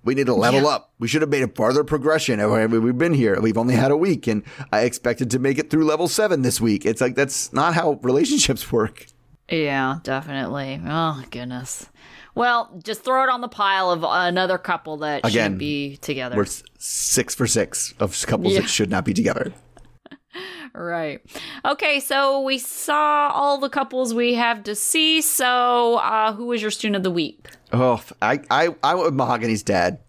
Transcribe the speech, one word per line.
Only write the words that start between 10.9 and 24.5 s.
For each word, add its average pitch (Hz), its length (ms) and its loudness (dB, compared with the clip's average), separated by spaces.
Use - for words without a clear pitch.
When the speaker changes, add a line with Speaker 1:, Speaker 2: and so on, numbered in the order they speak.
Speaker 2:
goodness. 123 600 -12
Well, 240 380 0
just 214 200 -10
throw 262 200 2
it 262 60 2
on 240 120 -2
the 240 80 -8
pile 190 420 2
of 165 160 -2
another 180 500 0
couple 160 400 -6
that 147 220 -4
Speaker 1:
Again, 117 120 0
Speaker 2:
shouldn't 104 280 0
be 143 380 -6
together. 127 400 -6
Speaker 1:
we're 101 60 2
s-, - 200 -8
six - 560 -2
for 123 100 -2
six - 540 -2
of 95 260 -4
couples 95 280 0
Speaker 2:
Yeah. 98 80 2
Speaker 1:
that - 80 -4
should 104 200 0
not 92 160 -2
be 101 80 0
together. - 400 -2
Speaker 2:
Right. 170 480 -6
Okay, 294 340 0
so 277 420 0
we 269 180 0
saw 294 720 0
all 285 260 2
the 269 100 -2
couples 262 440 -2
we 240 220 2
have 233 280 -2